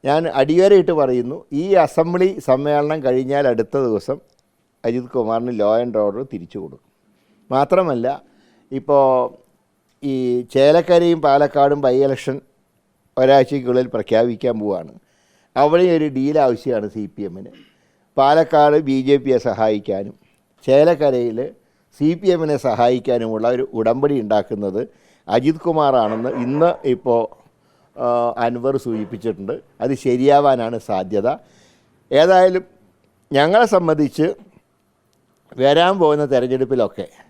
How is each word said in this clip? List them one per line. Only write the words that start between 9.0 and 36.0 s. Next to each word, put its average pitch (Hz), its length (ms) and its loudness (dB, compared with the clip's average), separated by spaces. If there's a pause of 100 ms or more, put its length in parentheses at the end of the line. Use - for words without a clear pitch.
ഈ 135 120 -4 (380)
ചേലക്കരയും 170 720 4
പാലക്കാടും 143 600 2
by 127 100 2 (120)
election 135 280 -4 (800)
ഒരാഴ്ചയ്ക്കുള്ളിൽ 131 800 2
പ്രഖ്യാപിക്കാൻ 117 680 -2
പോവുകയാണ്. 92 320 -6 (680)
അവിടെ 165 240 4 (120)
ഒരു 151 180 0
ഡീൽ 143 300 -2
ആവശ്യമാണ് 113 480 -2
സി 107 100 -8 (120)
പി 104 140 -14
എമ്മിന്. 95 220 -18 (680)
പാലക്കാട് 147 600 4 (100)
ബി 135 80 -2 (120)
ജെ 139 160 4
പിയെ 131 140 0 (100)
സഹായിക്കാനും 101 680 -4 (500)
ചേലക്കരയിൽ 135 720 2 (580)
സി 147 120 0 (100)
പി 196 140 -2
എമ്മിനെ 156 240 -2 (100)
സഹായിക്കാനുമുള്ള 117 880 0
ഒരു 127 100 -4 (140)
ഉടമ്പടി 135 440 0
ഉണ്ടാക്കുന്നത് 101 580 -2 (540)
അജിത് 151 300 0
കുമാറാണെന്ന് 131 680 0 (140)
ഇന്ന് 151 260 0 (220)
ഇപ്പോൾ, 120 280 -2 (760)
ആ, 123 120 -6 (380)
അൻവർ 120 280 -4 (120)
സൂചിപ്പിച്ചിട്ടുണ്ട്. 107 680 -8 (280)
അത് 135 100 -2 (120)
ശരിയാവാനാണ് 123 760 2 (100)
സാധ്യത. 98 380 -2 (840)
ഏതായാലും 185 520 4 (760)
ഞങ്ങളെ 196 380 4
സംബന്ധിച്ച് 156 520 0 (1300)
വരാൻ 165 380 4
പോകുന്ന 151 340 2